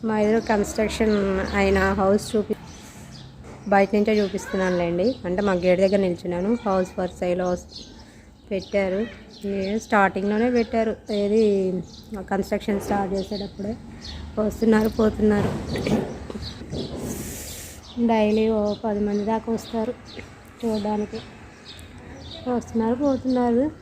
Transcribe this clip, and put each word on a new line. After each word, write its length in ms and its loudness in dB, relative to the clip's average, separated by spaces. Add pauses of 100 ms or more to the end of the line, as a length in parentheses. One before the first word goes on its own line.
మా 160 0
ఎదురు 200 4
కన్‌స్ట్రక్షన్ 1040 0 (100)
అయిన 240 4
హౌస్ 560 2
చూపి-, 200 0 (1120)
బయట 260 6
నుంచే 300 4
చూపిస్తున్నానులేండి. 920 0 (100)
అంటే 160 0
మా 120 4
గేట్ 280 4
దగ్గర 160 4
నిల్చున్నాను. 680 0
హౌస్ 240 2
for 220 -4
sale 300 -2
వస్-, 420 -4 (680)
పెట్టారు. 560 -2 (400)
ఏ 320 -2
స్టార్టింగ్‌లోనే 720 2
పెట్టారు, 440 2 (160)
ఏది 600 4 (560)
కన్‌స్ట్రక్షన్ 500 0
స్టార్ట్ 340 0
చేసేటప్పుడే. 600 -4 (640)
వస్తున్నారు, 500 4
పోతున్నారు. 640 2 (2500)
డైలీ 420 4
ఓ 240 2
పది 260 -2
మంది 260 0
దాకా 260 -2
వస్తారు 420 -4 (720)
చూడడానికి. 540 -2 (1300)
వస్తున్నారు, 460 0
పోతున్నారు. 760 2 (100)